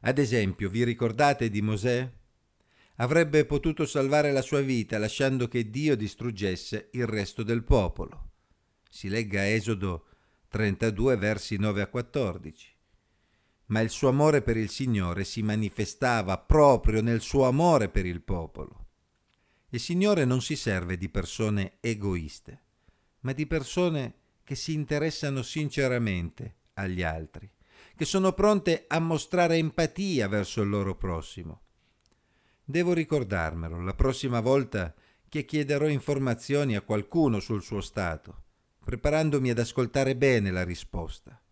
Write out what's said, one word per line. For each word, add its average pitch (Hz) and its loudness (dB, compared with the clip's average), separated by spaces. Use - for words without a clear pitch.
Ad 127 0
esempio, 107 0
vi 113 0
ricordate 120 2
di 104 -2
Mosè? 120 -2
Avrebbe 151 2
potuto 151 -2
salvare 143 2
la 135 2
sua 143 0
vita 123 -2
lasciando 123 0
che 120 -2
Dio 139 0
distruggesse 107 -6
il 123 -2
resto 107 -4
del 117 -2
popolo. - 0
Si - -10
legga 101 -2
Esodo 101 -2
trentadue, 107 0
versi 101 -2
nove 101 0
a 95 -4
quattordici. 101 -6
Ma 110 0
il 110 0
suo - 2
amore 147 4
per 117 0
il 110 -2
Signore 98 -2
si 113 -6
manifestava 107 -2
proprio 123 6
nel 117 2
suo 139 2
amore 135 4
per 95 0
il 87 -6
popolo. - -8
Il 120 -6
Signore 180 4
non 127 2
si 147 -4
serve 92 -2
di 87 -6
persone 101 -2
egoiste, 101 -6
ma 127 -6
di 147 -4
persone 156 -2
che 143 -6
si - -6
interessano 151 -2
sinceramente 123 -2
agli 92 -4
altri, 82 -6
che 156 -4
sono 190 2
pronte 190 2
a 156 0
mostrare 165 2
empatia 160 0
verso 104 -2
il 101 0
loro 98 -2
prossimo. 82 -8
Devo 175 2
ricordarmelo 85 -2
la 95 -4
prossima 127 2
volta 113 0
che 151 -6
chiederò 147 0
informazioni 139 0
a 98 -2
qualcuno 107 2
sul 101 -4
suo 101 -6
stato, 85 -6
preparandomi 147 0
ad 117 0
ascoltare 131 0
bene 120 4
la 90 0
risposta. - -10